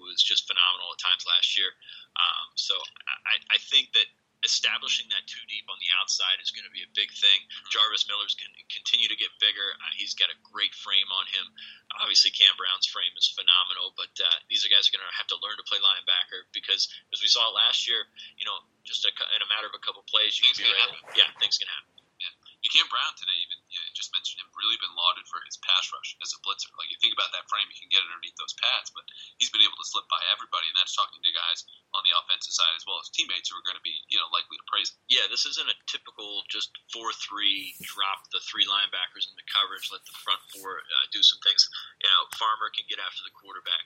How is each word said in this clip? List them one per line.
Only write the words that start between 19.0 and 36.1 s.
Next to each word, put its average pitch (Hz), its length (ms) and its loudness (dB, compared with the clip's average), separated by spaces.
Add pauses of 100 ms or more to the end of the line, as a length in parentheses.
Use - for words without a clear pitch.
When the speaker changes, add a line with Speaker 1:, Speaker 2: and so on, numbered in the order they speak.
Speaker 1:
a - 80 0
cou-, - 160 -6
in 110 80 2
a 101 80 -2
matter 104 240 -2
of 104 80 -10
a - 0 -
couple - 320 -8
plays, 107 240 4
you - 80 2
Speaker 2:
Things 120 160 6
Speaker 1:
can 101 80 2
be 107 80 6
Speaker 2:
can 120 160 4
Speaker 1:
ready. - 80 -14
Speaker 2:
happen. - 240 2
Speaker 1:
Yeah, - 160 -2
things 107 160 4
can - 160 -4
happen. - 320 -12 (160)
Speaker 2:
Yeah. - 480 -10
You, - 40 -6
Cam 165 200 6
Brown 139 240 0
today 92 200 -4 (120)
even, 90 120 -14 (120)
you 87 80 -10
know, 85 160 -10
just 87 160 -8
mentioned 92 320 -6
him, - 120 -18
really 107 240 -2
been 98 160 -8
lauded 87 320 0
for 92 200 -10
his - 160 -12
pass 95 280 2
rush - 320 -10
as - 120 -6
a - 80 -18
blitzer. - 320 -4
Like, 82 160 -8
you - 80 -14
think - 160 2
about 98 160 2
that 90 160 -8
frame, 101 240 0
you - 80 -16
can - 120 -18
get 95 120 6
underneath 85 360 -10
those - 200 -8
pads, 117 320 0
but - 160 -16 (320)
he's - 120 2
been 107 120 6
able 101 160 4
to - 80 -8
slip 104 240 -4
by 82 80 4 (160)
everybody, 87 320 -2
and 85 80 -4
that's 92 200 2
talking - 280 -2
to 87 80 2
guys 85 320 -2 (300)
on 95 140 0
the 87 100 4
offensive - 380 -2
side 85 180 2
as 85 160 -10
well 92 80 -6
as - 160 -12
teammates 95 380 -4
who 92 80 -10
are 90 80 -10
gonna 90 160 -6
be, 82 100 -8 (160)
you - 80 0
know, 87 160 2
likely 85 240 -4
to - 80 -20
praise 104 240 -2
him. - 80 -10 (140)
Speaker 1:
Yeah, 120 180 4
this 120 160 0
isn't 147 220 -4
a 113 180 -4
typical 104 640 -10